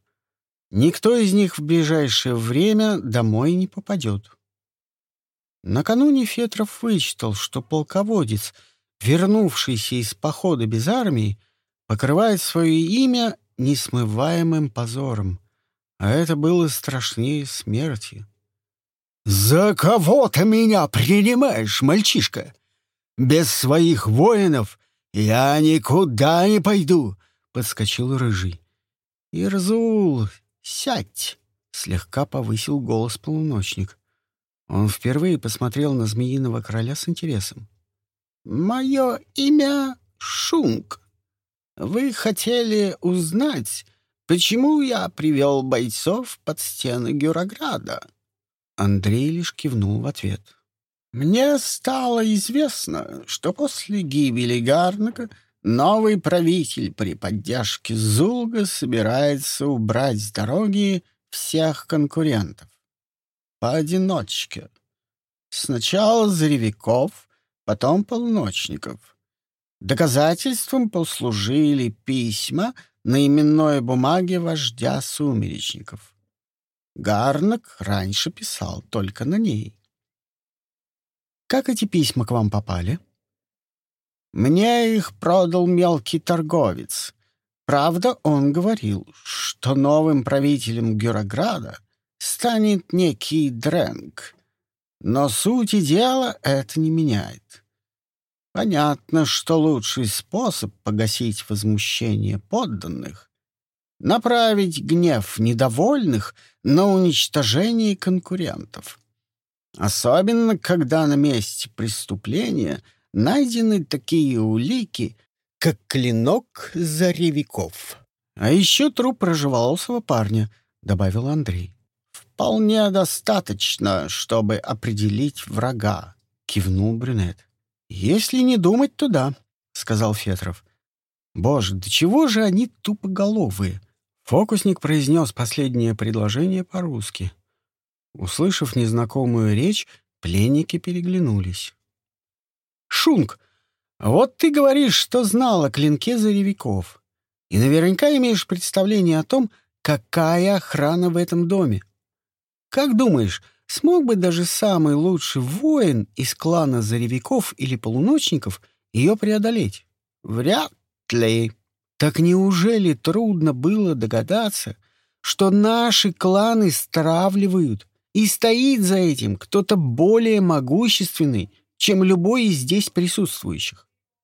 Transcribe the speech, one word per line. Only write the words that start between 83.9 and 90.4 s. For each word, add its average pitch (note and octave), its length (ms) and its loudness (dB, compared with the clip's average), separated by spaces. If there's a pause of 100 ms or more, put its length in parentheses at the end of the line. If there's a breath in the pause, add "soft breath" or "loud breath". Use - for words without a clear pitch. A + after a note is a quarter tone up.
«Мне A3 640 2
их - 240 -2
продал F3 480 2
мелкий E3+ 520 2
торговец. D#3 920 -2 (520)
Правда, E3+ 580 0
он C#3+ 280 2
говорил, E3+ 560 -2 (160)
что - 520 -4
новым D3 480 2
правителем A#2 720 0